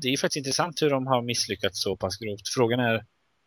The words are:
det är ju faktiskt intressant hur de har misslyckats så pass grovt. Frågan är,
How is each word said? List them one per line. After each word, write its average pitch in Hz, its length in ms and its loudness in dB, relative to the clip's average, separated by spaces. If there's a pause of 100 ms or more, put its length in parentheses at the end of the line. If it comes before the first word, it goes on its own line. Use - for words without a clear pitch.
det 135 60 -2
är 123 40 0
ju 139 60 0
faktiskt - 200 0
intressant 147 440 -2
hur 151 80 4
de 135 180 0
har 127 140 4
misslyckats 113 600 -2
så 95 140 0
pass 95 220 -4
grovt. 104 380 -8
Frågan 120 240 4
är, 113 260 2 (420)